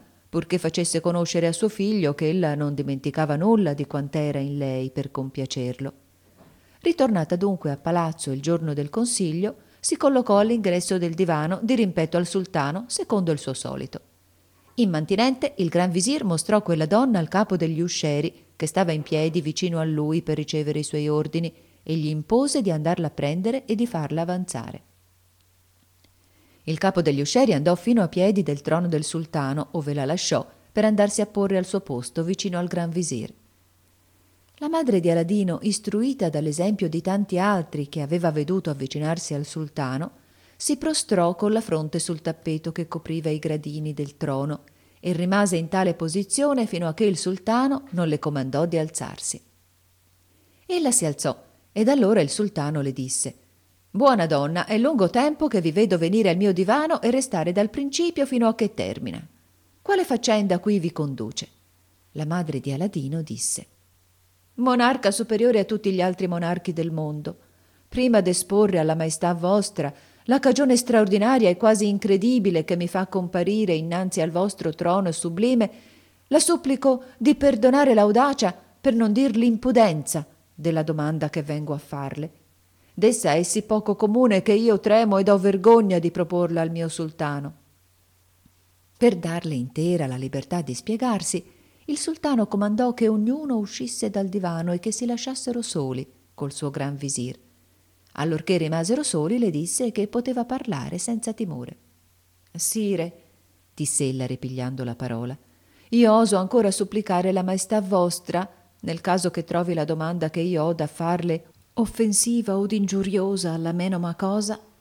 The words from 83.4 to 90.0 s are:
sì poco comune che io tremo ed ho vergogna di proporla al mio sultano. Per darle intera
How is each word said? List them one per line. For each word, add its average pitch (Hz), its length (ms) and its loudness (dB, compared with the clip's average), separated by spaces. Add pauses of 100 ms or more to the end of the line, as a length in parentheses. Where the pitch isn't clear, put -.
sì 208 200 -2
poco 208 340 0
comune 214 460 4
che 220 100 4
io 220 260 6
tremo 214 400 4
ed 196 100 4
ho 202 80 8
vergogna 196 600 6
di 170 140 0
proporla 175 480 0
al 165 100 0
mio 165 180 -4
sultano. 151 640 -6 (1400)
Per 233 200 4
darle 170 400 -4
intera 156 500 -2